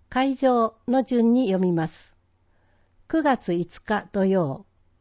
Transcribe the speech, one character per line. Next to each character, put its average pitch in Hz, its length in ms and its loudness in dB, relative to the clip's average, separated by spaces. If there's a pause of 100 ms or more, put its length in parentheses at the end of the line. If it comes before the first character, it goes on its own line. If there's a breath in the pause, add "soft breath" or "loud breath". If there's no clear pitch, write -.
会 269 280 -2
場 240 400 0 (100)
の 254 160 0
順 233 300 2
に 254 140 2
読 190 140 0
み 180 120 0
ま 160 160 -2
す。 - 260 -20 (920)
九 320 140 -2
月 262 320 0
五 175 280 -6
日 202 300 -6
土 196 120 0
曜、 190 420 -2 (340)